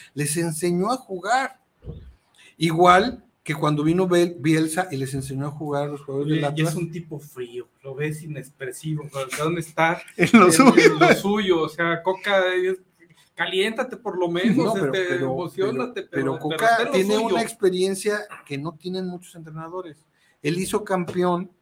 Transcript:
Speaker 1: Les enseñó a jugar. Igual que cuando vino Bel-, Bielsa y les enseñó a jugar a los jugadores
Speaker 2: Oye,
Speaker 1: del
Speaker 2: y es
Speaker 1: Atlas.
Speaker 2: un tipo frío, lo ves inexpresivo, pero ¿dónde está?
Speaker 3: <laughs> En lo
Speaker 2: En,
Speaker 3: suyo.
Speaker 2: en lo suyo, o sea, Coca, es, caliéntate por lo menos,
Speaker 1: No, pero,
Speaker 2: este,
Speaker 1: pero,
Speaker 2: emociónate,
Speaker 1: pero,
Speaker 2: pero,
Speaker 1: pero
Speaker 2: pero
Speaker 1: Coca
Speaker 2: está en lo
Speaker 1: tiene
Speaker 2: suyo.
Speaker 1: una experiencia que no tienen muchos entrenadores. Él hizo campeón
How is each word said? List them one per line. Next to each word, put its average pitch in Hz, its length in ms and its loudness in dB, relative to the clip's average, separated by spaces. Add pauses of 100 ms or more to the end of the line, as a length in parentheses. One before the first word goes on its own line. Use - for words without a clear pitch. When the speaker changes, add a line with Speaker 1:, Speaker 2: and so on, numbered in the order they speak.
(140)
Speaker 1:
Les 151 240 -4
enseñó 175 540 0
a 262 40 0
jugar. 226 640 -4 (960)
Igual 180 680 4 (180)
que 156 120 -6
cuando 151 300 0
vino 180 240 2
Bel-, 175 300 2
Bielsa 160 520 0
y 139 60 -6
les 135 180 -4
enseñó 135 340 -6
a - 20 -6
jugar 147 340 -4
a - 40 -4
los 147 140 -10
jugadores 143 300 -4
Speaker 2:
Oye, 147 80 2
Speaker 1:
del 143 180 -2
Speaker 2:
y 156 40 0
es 165 60 0
Speaker 1:
Atlas. 165 140 -4
Speaker 2:
un 165 80 -4
tipo 165 280 -12
frío, 123 500 -14 (140)
lo 135 120 -14
ves 151 280 -6
inexpresivo, 147 880 -10
pero 135 140 -6 (180)
¿dónde 165 160 -2
está? 165 480 -2
Speaker 3:
<laughs> - 80 -20
En 180 140 2 (100)
lo 180 60 10
Speaker 2:
En, 175 60 8
Speaker 3:
suyo. 262 300 8 (120)
Speaker 2:
en - 40 -2
lo 330 160 8
suyo, 190 480 0
o 151 60 -2
sea, 170 340 -2
Coca, 190 520 0
es, 185 240 -2 (560)
caliéntate 208 640 -2
por 180 180 -8
lo 175 140 0
menos, 185 260 2
Speaker 1:
No, - 180 2
pero, 156 200 -2
Speaker 2:
este, 185 200 -2
Speaker 1:
pero, 135 120 -2
Speaker 2:
emociónate, 190 800 -4
Speaker 1:
pero, - 60 -20
Speaker 2:
pero, - 0 -
Speaker 1:
pero 135 280 -2
Speaker 2:
pero - 0 -
Speaker 1:
Coca 156 320 -2
Speaker 2:
está 233 120 2
en 240 60 0
lo - 60 -4
Speaker 1:
tiene 190 220 2
Speaker 2:
suyo. 226 180 0
Speaker 1:
una 233 80 0
experiencia 196 760 -2 (260)
que 143 100 -8
no 151 160 -8
tienen 185 340 -8
muchos 180 280 -12
entrenadores. 165 640 -14 (440)
Él 160 160 -2
hizo 208 260 -2
campeón 180 680 -2 (120)